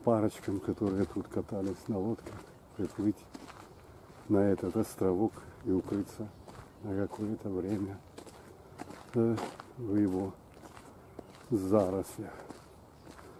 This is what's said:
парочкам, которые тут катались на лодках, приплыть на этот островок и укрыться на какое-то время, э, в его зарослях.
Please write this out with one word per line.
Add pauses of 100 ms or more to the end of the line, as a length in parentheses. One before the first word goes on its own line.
парочкам,
которые
тут
катались
на
лодках, (420)
приплыть (1040)
на
этот
островок (320)
и
укрыться (540)
на
какое-то
время, (1160)
э, (400)
в
его (1160)
зарослях. (1080)